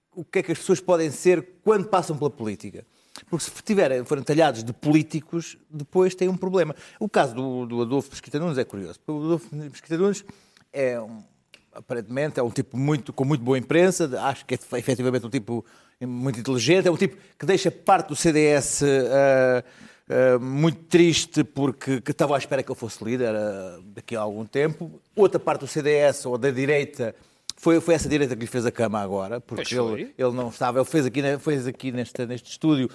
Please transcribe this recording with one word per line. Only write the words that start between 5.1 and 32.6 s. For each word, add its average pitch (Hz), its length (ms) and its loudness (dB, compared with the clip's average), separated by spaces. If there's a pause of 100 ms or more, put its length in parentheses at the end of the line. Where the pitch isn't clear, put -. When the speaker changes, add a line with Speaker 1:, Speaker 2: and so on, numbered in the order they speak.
Speaker 1:
depois 185 440 0
têm 185 140 -2
um 185 80 -2
problema. 180 380 -2 (240)
O 214 100 -6
caso 143 260 0
do, 127 320 -4
do 120 160 -2
Adolfo 131 280 -2
Mesquita - 280 -10
Nunes 160 180 -2
é 123 80 0
curioso. 92 420 -10
O 151 180 -6
Adolfo 160 300 -2
Mesquita 151 440 -8
Nunes 196 260 0 (480)
é 127 280 -2
um, 110 220 -14 (500)
aparentemente, 123 680 -6
é - 20 2
um 120 80 0
tipo - 260 -6
muito, 139 360 0
com 135 120 -2
muito 135 180 0
boa 131 160 2
imprensa, 170 520 2 (120)
acho 131 240 -4
que 127 80 -4
é 123 40 -2 (200)
efetivamente 123 480 0
um 113 40 -12
tipo 117 340 -4 (420)
muito 123 340 -4
inteligente, 135 480 2
é - 20 6
um 160 60 2
tipo - 200 0 (220)
que - 80 -12
deixa 185 240 2
parte - 380 2
do 147 80 -6
C 165 160 2
D 151 140 4
S, 143 400 2
eh, 131 800 4 (440)
eh, 127 300 4
muito 139 460 0
triste 170 600 4
porque 135 560 -4
que - 100 -6
estava 147 240 0
à 135 40 2
espera 131 240 -4
que - 80 -10
ele 123 80 -8
fosse 110 260 -12
líder, 117 300 -2
eh, 95 440 -6 (160)
daqui 113 220 -12
a 107 40 -4
algum 107 240 -6
tempo. 156 560 -4 (140)
Outra 185 240 4
parte 147 220 -2
do 139 60 -12
C 151 160 -4
D 143 100 0
S 147 340 2
ou 123 120 -2
da 135 120 0
direita, 135 640 -2 (420)
foi, 165 240 4
foi 165 140 2
essa 139 140 0
direita 139 260 2
que 110 60 -6
lhe 117 60 -6
fez 120 180 -4
a 117 80 0
cama 107 280 0
agora, 98 400 -4
porque - 360 -8
Speaker 2:
Pois 113 200 0
Speaker 1:
ele, 175 100 -8
Speaker 2:
foi. 277 80 -20 (120)
Speaker 1:
ele 123 80 0
não 123 140 -6
estava, 123 300 -2
ele 127 80 2
fez 156 180 0
aqui, 127 160 -4
ne-, 139 180 -2
fez 135 280 -4
aqui 127 260 -8
neste, 120 320 -8
neste 120 260 -10
estúdio, 143 440 2